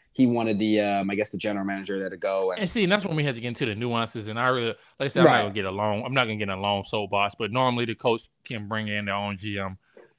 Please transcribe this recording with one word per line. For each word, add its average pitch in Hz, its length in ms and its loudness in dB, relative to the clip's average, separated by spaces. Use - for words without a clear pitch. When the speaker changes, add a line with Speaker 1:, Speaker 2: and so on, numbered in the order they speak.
Speaker 1:
he 131 140 4
wanted 113 320 2
the, 107 220 4
um, 101 280 2
I 101 60 -4
guess 104 160 -2
the 101 80 -8
general 101 260 -2
manager 98 360 -4
there 92 100 -4
to 95 60 -12
go. 95 340 0
And 92 120 -4
Speaker 2:
And 180 60 0
see, 226 140 0
and 175 80 4
that's 202 140 2
when 170 100 -4
we 151 80 0
had 135 140 -2
to 113 40 -10
get 120 60 -6
into 120 200 -4
the 104 100 -2
nuances. 117 500 -2
And 107 140 -6
I 127 80 2
really, 123 180 2
like 113 100 -4
I 139 80 -2
said, 135 140 2
I'm 139 60 10
not 135 60 8
Speaker 1:
Right. 113 100 4
Speaker 2:
gonna 101 120 -2
get 101 120 -2
a 95 40 -2
long, 104 340 0
I'm 131 80 -6
not 135 120 4
gonna 110 120 -2
get 104 120 -2
a 95 80 -2
long 101 260 0
soapbox, 101 560 0
but 107 140 -4
normally 123 320 2
the 113 100 -4
coach 117 280 0
can 107 220 -8
bring 107 220 -4
in 104 160 -2
their 101 100 -2
own 101 240 -4
G 104 180 -6
M. 95 220 -6